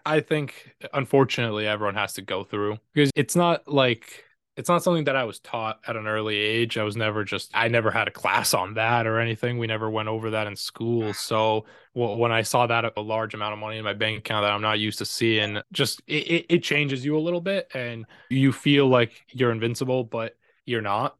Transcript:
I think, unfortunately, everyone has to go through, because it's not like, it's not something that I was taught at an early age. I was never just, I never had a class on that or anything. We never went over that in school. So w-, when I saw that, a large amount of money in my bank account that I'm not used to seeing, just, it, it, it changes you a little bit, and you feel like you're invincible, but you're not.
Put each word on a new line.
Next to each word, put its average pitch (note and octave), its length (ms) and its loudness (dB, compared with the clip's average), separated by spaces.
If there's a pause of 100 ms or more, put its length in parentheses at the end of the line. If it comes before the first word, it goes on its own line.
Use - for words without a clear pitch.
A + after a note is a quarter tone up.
I D#3 160 2
think, - 540 -4 (180)
unfortunately, A#2+ 720 2
everyone G#2 280 0
has G2+ 200 -2
to G2 80 -10
go F#2+ 200 -4
through, G#2 360 -2 (140)
because D3 220 4
it's - 220 0
not E3+ 320 2
like, C3 560 0 (320)
it's - 120 -8
not F3 140 4
something E3+ 220 2
that C3+ 120 0
I B2+ 80 0
was G#2+ 160 -8
taught A2 460 -6
at A#2 100 -6
an G#2+ 100 -8
early G#2+ 300 -2
age. A2+ 400 0
I A2 80 0
was G#2 120 -4
never G#2+ 280 -2
just, - 300 -8
I A#2 140 2
never A#2 220 2
had A2+ 180 0
a - 20 -6
class - 440 0
on G2 200 -2
that A2+ 320 2
or A2+ 120 0
anything. A#2 400 -2
We A#2 80 -2
never A2 240 -4
went A2 180 -4
over A2 220 -4
that A2 160 -2
in G#2 80 -8
school. A2+ 580 -2
So A2 540 0 (300)
w-, A#2 200 -2
when A#2 140 2
I A2+ 120 2
saw B2 240 2
that, A#2 180 2 (120)
a G#2+ 40 -6
large A2 340 -4
amount G#2+ 180 -6
of G#2 60 -8
money G#2+ 200 -8
in A2 60 -8
my G2+ 100 -2
bank G#2+ 240 -2
account G#2+ 260 -2
that G#2 80 4
I'm G#2 100 -2
not G#2+ 160 2
used G#2+ 200 -2
to G2+ 60 -6
seeing, G#2+ 560 0 (120)
just, - 340 -2
it, D3 220 -4
it, E3+ 200 0
it F3 140 4
changes C#3 420 0
you D3+ 120 0
a - 20 2
little E3+ 220 -2
bit, F#3+ 340 -4
and A#2+ 320 -8 (220)
you C3+ 240 4
feel C#3 360 4
like A#2+ 420 4
you're B2 220 2
invincible, A#2+ 520 -2
but A2+ 320 -8 (300)
you're A2+ 160 -2
not. G#2+ 380 -2